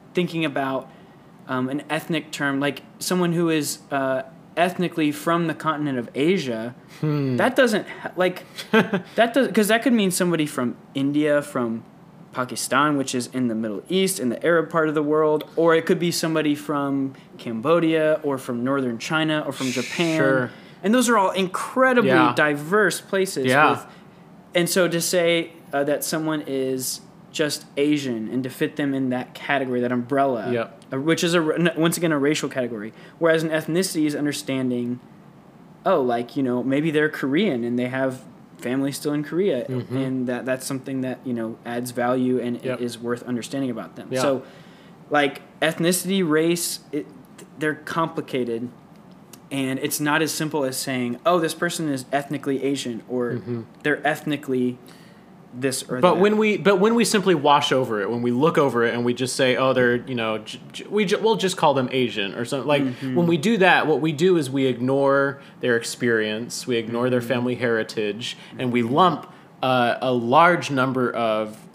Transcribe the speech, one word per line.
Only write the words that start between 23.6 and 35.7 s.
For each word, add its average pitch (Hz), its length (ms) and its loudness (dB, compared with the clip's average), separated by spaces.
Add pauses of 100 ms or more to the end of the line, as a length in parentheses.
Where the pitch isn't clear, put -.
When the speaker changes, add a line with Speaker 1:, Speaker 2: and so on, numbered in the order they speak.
Speaker 1:
With, 117 140 -2 (680)
and 170 160 2
so 175 200 4
to 170 100 0
say, 170 520 2 (200)
uh, 143 140 0
that 143 180 0
someone 156 420 -2
is 131 540 -4 (320)
just 147 340 -2 (120)
Asian 135 500 0
and 127 160 -2
to 127 60 -6
fit 151 260 -4
them 143 180 -2
in 135 160 -2
that 127 240 -4
category, 131 460 -2
that 123 120 0
umbrella, 123 600 0
Speaker 2:
Yep. 113 300 -4 (120)
Speaker 1:
uh, 135 60 -4
which 160 240 0
is, 170 100 2
a, 180 60 4
n-, 160 380 0
once 165 180 2
again, 165 160 0
a 147 80 2
racial 143 300 0
category. 117 420 -6 (280)
Whereas 165 220 4
an 160 100 -2
ethnicity 160 540 0
is 147 100 0
understanding, 127 840 -4 (840)